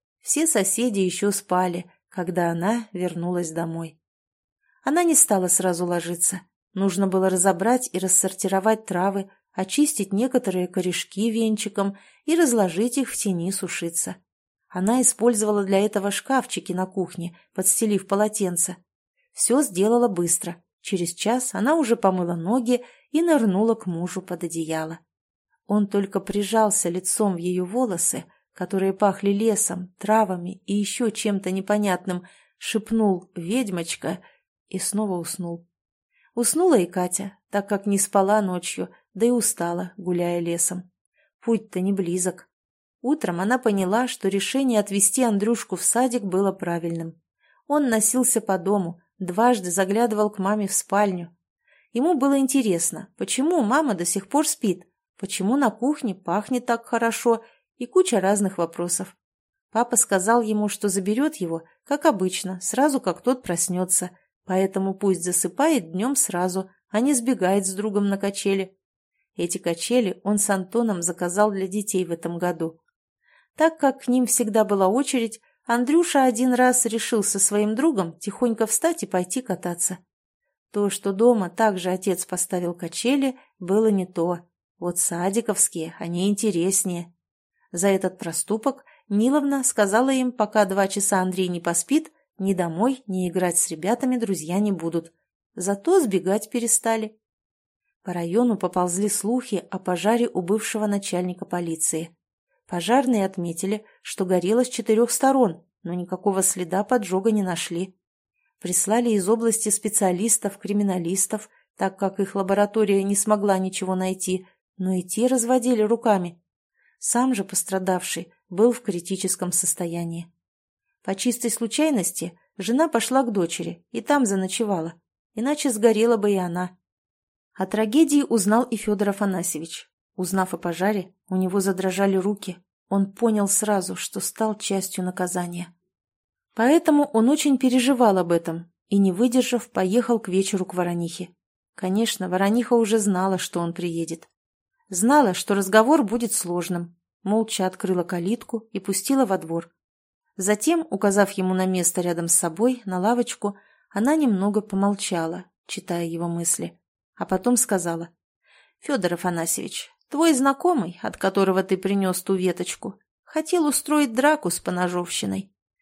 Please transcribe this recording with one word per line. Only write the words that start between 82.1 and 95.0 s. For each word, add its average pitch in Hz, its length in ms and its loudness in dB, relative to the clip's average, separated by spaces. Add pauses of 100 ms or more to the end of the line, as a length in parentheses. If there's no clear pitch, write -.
поставил 175 500 -4
качели, 262 640 -2 (200)
было 202 300 2
не 190 180 2
то. 175 340 -2 (380)
Вот 170 200 -4
садиковские, 180 1000 -2
они 175 300 -2
интереснее. 185 840 -2 (560)
За 175 180 0
этот 190 300 0
проступок 214 680 -4 (240)
Ниловна 269 560 2
сказала 220 460 2
им, 254 220 0
пока 214 320 2
два 190 240 2
часа 196 320 0
Андрей 185 280 0
не 175 120 -4
поспит, 214 500 0 (280)
ни 190 160 0
домой, 185 520 0
ни 185 220 -2
играть 175 300 0
с - 100 0
ребятами 220 480 -2
друзья 185 420 -2
не 208 140 2
будут. 165 400 -4 (420)